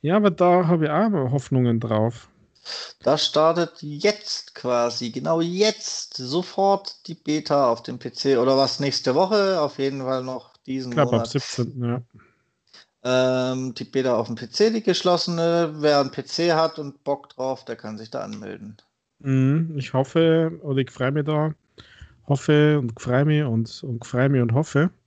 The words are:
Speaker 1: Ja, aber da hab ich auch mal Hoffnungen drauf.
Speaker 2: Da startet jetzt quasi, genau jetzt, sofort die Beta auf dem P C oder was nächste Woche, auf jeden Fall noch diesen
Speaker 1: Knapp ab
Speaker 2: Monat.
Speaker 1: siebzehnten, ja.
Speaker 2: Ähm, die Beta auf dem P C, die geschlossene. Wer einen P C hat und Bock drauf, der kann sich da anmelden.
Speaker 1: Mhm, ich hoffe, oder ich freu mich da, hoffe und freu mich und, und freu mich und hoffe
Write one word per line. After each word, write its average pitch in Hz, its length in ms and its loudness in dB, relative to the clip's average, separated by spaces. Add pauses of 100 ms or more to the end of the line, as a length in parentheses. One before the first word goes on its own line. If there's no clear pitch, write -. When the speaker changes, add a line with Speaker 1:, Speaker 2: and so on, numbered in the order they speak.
Speaker 1:
Ja, 170 160 2
aber 208 120 4
da 180 380 4
hab 170 140 4
ich 151 80 0
auch 185 200 2
mal 139 220 0
Hoffnungen 127 480 2
drauf. 113 480 0 (720)
Speaker 2:
Da 143 160 2
startet 165 640 2
jetzt 165 720 -4
quasi, 120 560 -2
genau 156 320 -2
jetzt, 185 760 -4
sofort 190 920 -2
die 165 80 -12
Beta 147 560 0
auf 113 100 -2
dem 120 160 -10
P 120 140 -12
C 135 260 2
oder 131 200 4
was - 220 0
nächste 135 360 0
Woche, 190 440 2
auf 143 200 -2
jeden 139 220 -2
Fall 131 220 -4
noch 131 300 -10 (140)
diesen 131 260 -6
Speaker 1:
Knapp 139 140 2
ab 123 60 -2
Speaker 2:
Monat. 113 160 0
Speaker 1:
siebzehnten, 123 540 -6
ja. 120 180 -4 (1040)
Speaker 2:
Ähm, 127 680 0
die - 120 -12
Beta 127 300 0
auf 113 120 -2
dem 117 80 -8
P 120 140 -12
C, 214 200 2
die 220 140 -2
geschlossene. 170 920 0
Wer 147 240 4
einen 131 100 -2
P 139 140 -10
C 170 280 0
hat 160 240 2
und 143 260 -12
Bock 143 260 -6
drauf, 131 360 -6
der 117 120 -10
kann 110 200 -12
sich 110 140 -16
da 127 80 -8
anmelden. 104 580 -12 (460)
Speaker 1:
Mhm, 139 540 0
ich 131 160 -8
hoffe, 165 680 2
oder 139 160 -2
ich 131 120 -2
freu 131 200 -2
mich 147 140 -2
da, 151 280 -2 (760)
hoffe 151 520 4
und 120 200 -6
freu 127 260 2
mich 151 180 2
und, 113 400 -2
und 117 220 -8
freu 127 240 2
mich 135 120 4
und 120 120 2
hoffe 151 360 2 (180)